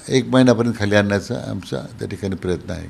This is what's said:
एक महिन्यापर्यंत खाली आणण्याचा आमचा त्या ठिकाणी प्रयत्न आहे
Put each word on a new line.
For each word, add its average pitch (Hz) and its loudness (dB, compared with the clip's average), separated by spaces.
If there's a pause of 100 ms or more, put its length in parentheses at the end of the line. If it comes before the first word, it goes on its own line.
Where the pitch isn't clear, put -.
एक 123 0
महिन्यापर्यंत 120 4
खाली 104 0
आणण्याचा 101 2 (140)
आमचा 98 -8 (220)
त्या 104 -8
ठिकाणी 95 -6
प्रयत्न 87 -4
आहे 82 -10